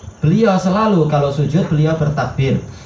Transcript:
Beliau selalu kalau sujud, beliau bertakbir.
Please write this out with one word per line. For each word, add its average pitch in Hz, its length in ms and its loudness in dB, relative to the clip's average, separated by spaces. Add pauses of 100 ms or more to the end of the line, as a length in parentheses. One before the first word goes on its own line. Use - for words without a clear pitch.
(240)
Beliau 196 320 4
selalu 185 560 2
kalau 143 160 0
sujud, 151 400 0
beliau 160 320 0
bertakbir. 135 560 -2 (280)